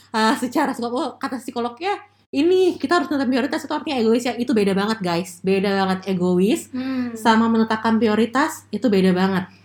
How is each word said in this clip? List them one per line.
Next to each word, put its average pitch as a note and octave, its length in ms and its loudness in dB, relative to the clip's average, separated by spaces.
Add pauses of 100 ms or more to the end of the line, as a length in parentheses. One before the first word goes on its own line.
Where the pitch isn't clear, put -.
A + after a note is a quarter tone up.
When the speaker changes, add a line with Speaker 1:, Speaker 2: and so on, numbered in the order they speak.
Speaker 1:
eh, A3 240 2
secara C4+ 380 -2
psikolo-, A3+ 240 -6
oh, D#4 200 -2
kata C4+ 220 -8
psikolognya, A#3+ 600 -6 (340)
"Ini F4+ 440 4
kita F4 260 0
harus F4 60 -4
tetap C#4 180 -2
prioritas," C4 360 0
itu - 120 -8
artinya D4 240 -4
egois A3+ 260 2
ya. B3 100 -2
Itu A#3+ 180 -4
beda G3+ 220 2
banget, G#3 260 0
guys. F3 420 -4
Beda G3 340 0
banget F#3+ 340 0
egois F3+ 600 0
Speaker 2:
Hmm. B3+ 440 -6
Speaker 1:
sama A3+ 340 2
menetapkan A3+ 500 2
prioritas, A#3 720 0
itu G#3 160 -4
beda F#3+ 280 4
banget. F#3+ 320 0 (200)